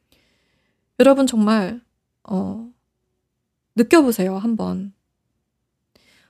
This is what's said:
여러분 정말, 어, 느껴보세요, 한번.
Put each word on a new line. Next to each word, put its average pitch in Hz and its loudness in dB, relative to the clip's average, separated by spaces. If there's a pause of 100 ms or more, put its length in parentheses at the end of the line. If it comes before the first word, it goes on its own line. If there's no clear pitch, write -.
(1000)
여러분 269 4
정말, 220 -2 (440)
어, 196 -8 (1080)
느껴보세요, 226 2
한번. 196 -6 (1400)